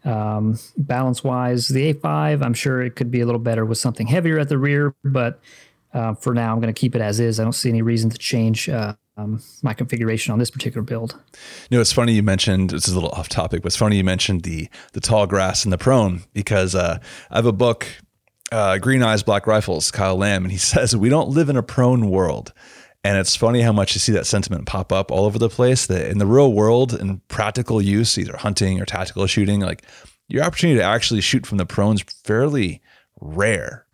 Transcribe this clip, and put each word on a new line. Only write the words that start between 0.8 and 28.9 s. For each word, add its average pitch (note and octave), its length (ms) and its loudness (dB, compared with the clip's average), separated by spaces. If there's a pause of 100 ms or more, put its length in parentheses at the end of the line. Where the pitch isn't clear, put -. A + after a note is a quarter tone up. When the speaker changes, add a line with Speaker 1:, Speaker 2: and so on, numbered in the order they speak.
Speaker 1:
the C3+ 220 2
A - 20 0
five, D3+ 500 0
I'm A#2+ 120 0
sure C3 280 -2
it A#2+ 140 -6
could A#2+ 160 -4
be B2 80 0
a A#2+ 40 2
little A#2+ 140 0
better A2+ 260 0
with A2 140 -2
something A#2 300 -4
heavier D#3+ 320 2
at C#3+ 80 -2
the D3 100 0
rear, C#3+ 460 0
but, B2+ 340 -2 (560)
uh, A2+ 200 -2
for B2 200 -4
now, A2+ 180 0
I'm A2+ 60 0
gonna A2+ 140 -2
keep B2 240 -2
it A2+ 60 0
as G#2+ 180 -2
is. A2+ 180 0
I A2+ 60 0
don't A2+ 80 0
see - 160 -2
any A2+ 140 2
reason A2+ 280 2
to A2+ 80 -10
change, A2+ 500 0
uh, G#2+ 260 -4 (220)
um, G#2+ 240 -6 (220)
my C3 120 -2
configuration A#2 580 -2
on A2 80 2
this A#2+ 100 0
particular A#2+ 320 -6
build. A#2 320 -8 (540)
Speaker 2:
You B2 80 2
know, A#2+ 40 6
it's A2 120 2
funny A#2 220 2
you G#2 100 4
mentioned, F#2+ 460 2
this D#2+ 180 -4
is F#2 60 -2
a - 20 2
little E2 140 -2
off E2+ 180 -8
topic, E2 340 -4
but - 40 -6
it's E2+ 100 -2
funny G#2+ 200 2
you F#2+ 60 2
mentioned F#2 400 0
the, D#2+ 260 -8 (240)
the - 80 -8
tall G#2 280 2
grass F#2+ 340 0
and G2 100 0
the F2 60 0
prone G2+ 440 2 (100)
because, F#2+ 420 0
uh, F2 240 0 (320)
I - 60 -2
have A3+ 100 2
a A#3+ 60 4
book, B2 340 0 (640)
uh, G2+ 280 0
Green B2+ 260 2
Eyes, A2 180 2
Black G2+ 240 0
Rifles, G2+ 460 0
Kyle F#2+ 240 0
Lamb, G2 280 0
and F#2 60 -4
he F#2+ 80 -6
<laughs> - 140 0
says, A#2 240 2
"We G#2+ 140 4
don't D3+ 180 2
live C#3+ 200 2
in C#3 80 2
a A#2+ 60 0
prone B2 480 2
world." E2 420 0 (500)
And G2+ 140 2
it's F#2+ 180 0
funny A#2+ 280 2
how A#2 100 4
much G2 220 2
you - 40 -4
see - 140 0
that G2 140 0
sentiment F#2+ 400 -2
pop - 260 -4
up F#2+ 180 -2
all G2 140 2
over G#2 140 0
the A2+ 100 2
place, B2+ 380 2
that F2+ 240 -2
in G2+ 80 -2
the G2+ 80 2
real C3 260 6
world, A#2 400 4
in G2 360 -6
practical A2 520 -2
use, G2+ 380 2
either F#2 180 -6
hunting G2 420 0
or F#2 60 -4
tactical F#2 420 -4